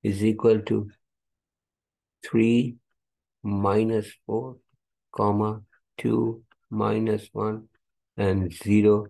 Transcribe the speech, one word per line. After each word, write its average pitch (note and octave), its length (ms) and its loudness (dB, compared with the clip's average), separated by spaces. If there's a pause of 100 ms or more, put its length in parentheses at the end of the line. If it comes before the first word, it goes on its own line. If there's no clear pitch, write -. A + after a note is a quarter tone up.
is G2+ 220 -2
equal A2 380 4
to G#2 280 -2 (1400)
three A#2 520 2 (680)
minus G#2 640 0 (180)
four, B2 300 -6 (580)
comma, G#2 480 0 (340)
two A2+ 460 -2 (260)
minus G#2+ 640 -2
one, G#2+ 360 -8 (480)
and F#2+ 360 -2
zero G#2 580 2